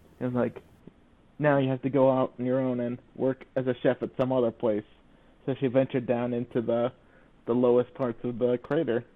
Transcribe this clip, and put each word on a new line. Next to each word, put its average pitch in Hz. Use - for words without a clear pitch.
it -
was 127
like, 117
now 147
you 131
have 131
to 135
go 131
out 131
on 123
your 131
own 127
and 120
work 131
as 131
a 123
chef 127
at 113
some 127
other 123
place. 110
So 139
she 139
ventured 127
down 123
into 120
the, 117
the 117
lowest 123
parts 120
of 120
the 123
crater, 123